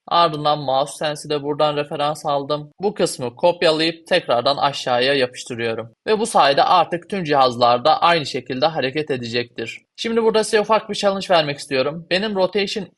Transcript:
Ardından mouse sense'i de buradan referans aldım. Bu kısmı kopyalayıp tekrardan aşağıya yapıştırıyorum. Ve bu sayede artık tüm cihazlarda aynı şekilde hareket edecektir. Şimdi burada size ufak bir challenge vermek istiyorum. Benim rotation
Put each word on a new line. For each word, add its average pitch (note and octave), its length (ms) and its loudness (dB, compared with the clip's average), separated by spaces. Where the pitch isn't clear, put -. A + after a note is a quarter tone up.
Ardından D3+ 500 2
mouse C3+ 380 -2
sense'i D3+ 340 -6
de D3 120 -2
buradan D3 340 0
referans D3 500 -4
aldım. D3 440 -2
Bu G3+ 140 -2
kısmı C3+ 420 -4
kopyalayıp E3 720 2
tekrardan C#3 500 0
aşağıya C#3 580 0
yapıştırıyorum. A#2 800 -4
Ve G#3+ 120 2
bu A3 80 -2
sayede D#3+ 360 4
artık F3 480 2
tüm G3 140 -4
cihazlarda B2+ 800 2
aynı E3+ 240 2
şekilde C3 400 -4
hareket D3+ 440 -2
edecektir. A#2 720 -6
Şimdi A3+ 260 -2
burada G#3+ 220 2
size G#3+ 160 2
ufak G#3 300 0
bir G#3 40 -6
challenge G3 360 0
vermek D3+ 280 2
istiyorum. D3 520 -4
Benim G3 260 -2
rotation G3 500 -2